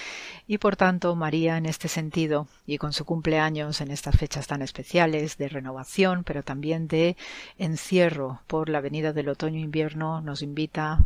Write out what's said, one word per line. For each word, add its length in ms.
y 100
por 180
tanto 400
María 420
en 80
este 220
sentido, 580
y 120
con 140
su 120
cumpleaños 760
en 100
estas 260
fechas 300
tan 160
especiales 760
de 100
renovación, 760
pero 220
también 420
de 300
encierro 880
por 220
la 120
venida 320
del 160
otoño-invierno, 920
nos 220
invita 640